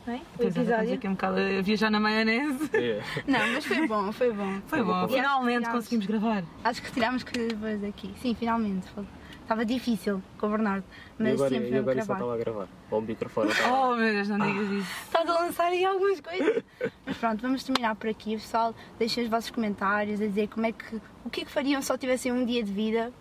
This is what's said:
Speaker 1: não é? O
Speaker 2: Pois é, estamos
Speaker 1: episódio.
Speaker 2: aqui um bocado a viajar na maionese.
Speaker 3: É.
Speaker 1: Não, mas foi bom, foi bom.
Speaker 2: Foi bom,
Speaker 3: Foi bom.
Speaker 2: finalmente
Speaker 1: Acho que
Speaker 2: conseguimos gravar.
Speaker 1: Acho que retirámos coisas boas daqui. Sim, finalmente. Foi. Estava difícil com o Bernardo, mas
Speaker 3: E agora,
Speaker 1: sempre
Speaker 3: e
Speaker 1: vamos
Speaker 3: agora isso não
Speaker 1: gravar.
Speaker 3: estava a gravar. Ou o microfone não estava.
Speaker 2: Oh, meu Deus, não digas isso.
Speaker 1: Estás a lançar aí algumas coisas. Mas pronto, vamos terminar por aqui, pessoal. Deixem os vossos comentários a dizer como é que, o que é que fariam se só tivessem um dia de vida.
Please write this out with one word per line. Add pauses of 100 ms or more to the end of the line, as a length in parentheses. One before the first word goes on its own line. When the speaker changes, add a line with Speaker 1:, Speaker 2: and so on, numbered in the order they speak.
Speaker 1:
não
é?
O (160)
Speaker 2:
Pois
é,
estamos
Speaker 1:
episódio.
Speaker 2:
aqui
um
bocado
a
viajar
na
maionese.
Speaker 3:
É. (240)
Speaker 1:
Não,
mas
foi
bom,
foi
bom.
Speaker 2:
Foi
bom,
Speaker 3:
Foi
bom.
Speaker 2:
finalmente
Speaker 1:
Acho
que
Speaker 2:
conseguimos
gravar. (220)
Speaker 1:
Acho
que
retirámos
coisas
boas
daqui.
Sim,
finalmente.
Foi. (380)
Estava
difícil (160)
com
o
Bernardo, (340)
mas
Speaker 3:
E
agora,
Speaker 1:
sempre
Speaker 3:
e
Speaker 1:
vamos
Speaker 3:
agora
isso
não
Speaker 1:
gravar.
Speaker 3:
estava
a
gravar. (200)
Ou
o
microfone
não
estava. (140)
Speaker 2:
Oh,
meu
Deus,
não
digas
isso. (140)
Speaker 1:
Estás
a
lançar
aí
algumas
coisas. (420)
Mas
pronto,
vamos
terminar
por
aqui,
pessoal. (240)
Deixem
os
vossos
comentários
a
dizer
como
é
que, (240)
o
que
é
que
fariam
se
só
tivessem
um
dia
de
vida.